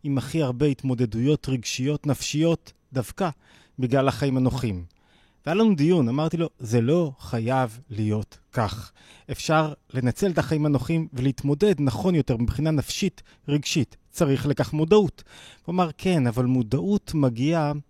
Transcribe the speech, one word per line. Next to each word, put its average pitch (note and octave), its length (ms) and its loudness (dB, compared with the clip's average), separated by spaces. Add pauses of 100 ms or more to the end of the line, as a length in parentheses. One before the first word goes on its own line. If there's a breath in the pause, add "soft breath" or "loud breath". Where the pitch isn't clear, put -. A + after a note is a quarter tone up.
עם C#3 160 0
הכי D#3+ 240 -2
הרבה B2+ 240 0
התמודדויות B2+ 800 0
רגשיות, C3 580 -4
נפשיות, D#3 680 -2 (200)
דווקא C3 380 -4 (480 soft breath)
בגלל C3+ 300 2
החיים C3 280 0
הנוחים. B2 480 0 (640 soft breath)
והיה D#3 80 -2
לנו G#3+ 200 4
דיון, D3+ 340 4
אמרתי D#3 280 -2
לו, E3 120 -2 (100)
"זה A#2 220 0
לא D3 380 2
חייב A#2+ 640 -2 (100)
להיות G#2+ 480 -4 (140)
כך. G#2+ 400 -4 (380 loud breath)
אפשר D#3 420 0 (220)
לנצל C3 360 0
את D3+ 80 0
החיים D#3 280 0
הנוחים D#3+ 460 0
ולהתמודד C#3+ 680 0
נכון C#3+ 360 0
יותר C3+ 220 0
מבחינה C3 340 -2
נפשית, - 520 -4 (260 soft breath)
רגשית. C#3+ 480 -2 (140)
צריך C3+ 360 0
לכך C#3 260 -2
מודעות." E3 500 2 (420 loud breath)
הוא E3+ 80 -6
אמר, F3+ 260 0
"כן, E3 280 2
אבל B2 180 0
מודעות B2+ 680 0
מגיעה D3 580 0 (180)